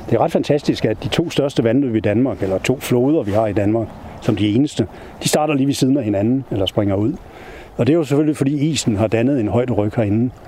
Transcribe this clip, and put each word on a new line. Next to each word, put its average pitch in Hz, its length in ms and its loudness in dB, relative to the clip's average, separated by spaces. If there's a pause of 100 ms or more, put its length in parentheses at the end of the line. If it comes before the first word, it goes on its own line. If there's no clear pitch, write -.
det 117 60 2
er 110 40 2
ret 160 120 2
fantastisk, 143 540 0
at 107 180 -2
de - 40 -6
to - 220 0
største 139 340 0
vandløb 117 320 2
i 110 40 4
Danmark, 107 440 0
eller 95 140 0
to 131 220 0
floder, 131 440 2
vi 101 80 -4
har 110 160 2
i 101 60 -2
Danmark, 104 340 0 (340)
som 110 140 0
de 101 200 2
eneste, 135 320 0 (360)
de - 60 0
starter 151 240 2
lige 135 140 2
ved 143 60 0
siden 135 240 2
af 135 60 0
hinanden, 107 480 0
eller 98 140 0
springer 98 300 0
ud. 107 180 0 (640)
Og 110 100 2
det 147 60 4
er 175 40 4
jo 165 60 2
selvfølgelig, 143 340 0
fordi 143 320 0
isen 120 260 0
har 110 120 0
dannet 120 320 2
en 104 80 0
højderyg 107 480 0
herinde, 110 340 2 (180)